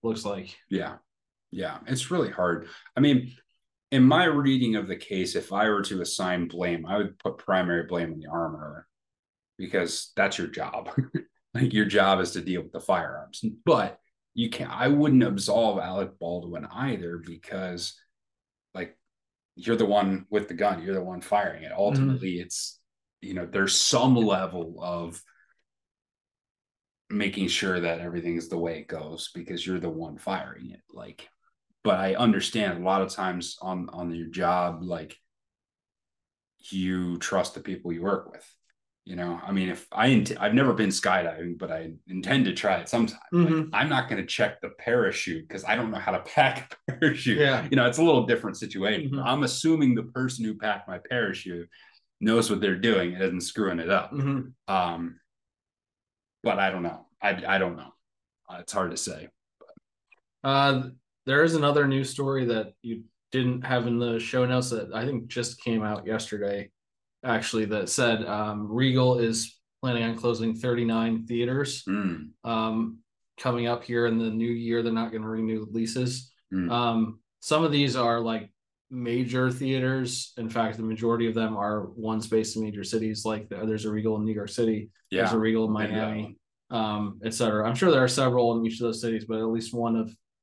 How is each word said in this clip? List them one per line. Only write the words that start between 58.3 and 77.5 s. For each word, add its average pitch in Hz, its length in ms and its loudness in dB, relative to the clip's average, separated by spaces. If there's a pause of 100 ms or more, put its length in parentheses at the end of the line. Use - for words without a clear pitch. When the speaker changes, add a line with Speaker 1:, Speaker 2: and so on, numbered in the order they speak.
Speaker 2:
Uh, 90 120 -16
it's - 120 -14
hard 92 200 -2
to 85 60 -8
say. 80 320 -8 (1120)
Speaker 1:
Uh, 135 460 4 (360)
there 139 180 6
is 165 120 4
another 147 320 4
news 135 240 0
story 135 340 0
that 110 280 -2 (100)
you 113 200 -6 (280)
didn't 127 340 0
have 123 220 0
in 120 100 2
the 117 220 0
show 127 260 0
notes 127 240 2
that 110 240 -4
I 110 120 -4
think 131 220 -4
just - 340 -6
came 113 220 0
out 107 220 -4
yesterday, 101 640 -4 (540)
actually, 110 420 0
that 101 240 -2
said, 113 360 2
um, 104 460 -4
Regal 127 480 4
is 113 360 -2 (260)
planning 120 220 -2
on 113 140 -2
closing 113 380 0
thirty-nine 113 720 0
theaters, 127 580 -2
Speaker 2:
Mm. 92 440 -2 (140)
Speaker 1:
um, 113 540 -2 (420)
coming 120 280 0
up 120 160 -2
here 120 240 2
in 113 100 2
the 113 140 0
new 113 200 -2
year. 117 300 0
They're 113 100 0
not 113 200 -2
gonna 110 180 -6
renew 110 420 -2
leases. 113 600 -4 (200)
Speaker 2:
Mm. 92 200 -2
Speaker 1:
Um, 113 480 0 (200)
some 151 240 2